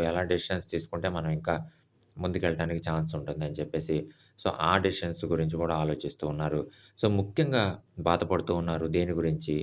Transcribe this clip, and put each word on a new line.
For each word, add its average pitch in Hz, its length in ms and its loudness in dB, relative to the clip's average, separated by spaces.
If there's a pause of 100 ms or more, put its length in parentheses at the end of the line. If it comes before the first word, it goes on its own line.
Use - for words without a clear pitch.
ఎలా 82 220 2
డెసిషన్స్ 87 420 -2
తీసుకుంటే 85 420 -4
మనం 82 220 -2
ఇంకా 80 240 4 (640)
ముందుకెళ్ళటానికి 85 640 0
ఛాన్స్ 80 300 0
ఉంటుందని 76 420 -4
చెప్పేసి, 78 420 -2 (420)
so, 95 100 0 (120)
ఆ 82 180 4
డెసిషన్స్ 87 480 0
గురించి 80 300 2
కూడా 82 200 0
ఆలోచిస్తూ 76 500 -2
ఉన్నారు. 76 340 -2 (380)
So, 110 120 2
ముఖ్యంగా 110 520 2 (360)
బాధపడుతూ 85 560 2
ఉన్నారు 82 340 0
దేని 87 260 2
గురించి, 78 480 0